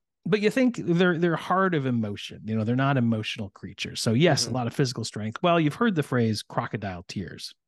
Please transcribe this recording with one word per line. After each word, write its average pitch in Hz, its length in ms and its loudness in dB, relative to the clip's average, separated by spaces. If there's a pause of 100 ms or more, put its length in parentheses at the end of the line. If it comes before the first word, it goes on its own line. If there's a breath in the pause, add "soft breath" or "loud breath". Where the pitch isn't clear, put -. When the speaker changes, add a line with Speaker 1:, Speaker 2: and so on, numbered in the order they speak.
(260)
Speaker 1:
but 196 140 2
you 208 100 4
think 254 280 2
they're, 175 400 4
they're 170 180 2
hard 185 400 0
of 139 120 0
emotion. 107 580 -4
You 110 100 -2
know, 110 80 0
they're 117 120 0
not 139 200 2
emotional 113 540 -2
creatures. - 520 -12
So 117 120 2
yes, 151 320 4
Speaker 2:
Mm-hmm. 117 80 -6
Speaker 1:
a 123 40 -2
lot - 100 -2
of 131 60 -6
physical 123 300 -2
strength. 110 380 -8
Well, 170 180 4
you've 147 160 2
heard 233 200 0
the 147 80 0
phrase 113 400 0
crocodile 98 640 -6
tears, 80 460 -10 (140)